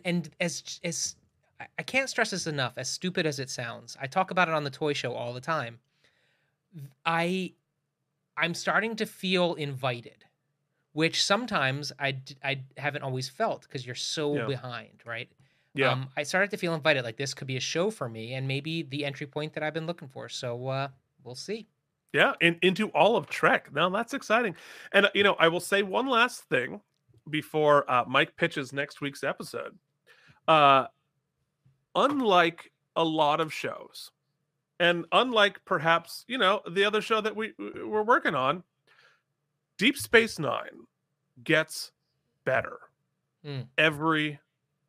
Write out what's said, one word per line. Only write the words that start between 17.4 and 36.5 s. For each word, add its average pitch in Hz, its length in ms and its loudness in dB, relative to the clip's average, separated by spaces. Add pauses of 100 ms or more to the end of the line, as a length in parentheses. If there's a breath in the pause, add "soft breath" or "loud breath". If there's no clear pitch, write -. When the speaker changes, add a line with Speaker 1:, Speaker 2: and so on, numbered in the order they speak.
Speaker 1:
be 131 100 -4
a 120 40 -6
show 180 300 -2
for 139 180 -6
me 113 240 -10
and 131 140 -4
maybe 147 360 -4
the 143 220 -6
entry 139 220 -8
point 151 260 -6
that 151 100 -6
I've 151 120 -4
been 160 100 -6
looking 165 220 -8
for. 120 200 -14
So, 123 400 -8
uh, 135 220 -4 (340)
we'll 123 120 -14
see. 208 320 -10 (460)
Speaker 2:
Yeah, 196 280 4
in-, 170 200 6
into 190 280 2
all 190 260 6
of 160 120 0
Trek. - 460 0
Now, 160 160 0
that's 214 240 -4
exciting. 226 420 0 (360 loud breath)
And, 202 140 6
uh, 196 80 4
you 196 100 2
know, 196 120 6
I 165 140 6
will 170 100 -2
say 196 240 0
one 202 240 -2
last 247 380 0
thing 151 360 -2 (480)
before, 147 600 2
uh, 120 140 2
Mike 139 320 0
pitches 156 360 -4
next 143 280 -8
week's 139 220 -8
episode. - 540 -8 (720 soft breath)
Uh, 139 400 8 (1080)
unlike 202 760 2 (240)
a 165 80 2
lot 156 360 2
of 156 140 -2
shows, - 580 -10 (680)
and 175 320 2
unlike 208 540 4
perhaps, 165 600 0
you 247 100 -6
know, 202 300 2